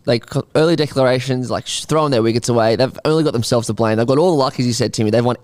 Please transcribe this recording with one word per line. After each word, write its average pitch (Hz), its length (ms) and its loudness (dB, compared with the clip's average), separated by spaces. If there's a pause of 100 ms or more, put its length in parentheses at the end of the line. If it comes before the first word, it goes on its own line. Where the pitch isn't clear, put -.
they 120 140 0
co-, - 360 -6
early 160 200 4
declarations, 127 760 0
like, 104 160 -6
sh-, - 180 -8
throwing 151 260 0
their 117 120 2
wickets 113 260 0
away. 117 260 2
They've 113 300 -2
only 160 180 2
got 151 100 0
themselves 117 340 -2
to 113 60 -4
blame. 110 240 0
They've 117 100 0
got 131 100 2
all 180 140 4
the 160 60 2
luck, 135 220 0
as 127 60 0
you 123 80 0
said, 117 200 -2
Timmy. 107 180 0
They've 117 120 2
won 120 200 0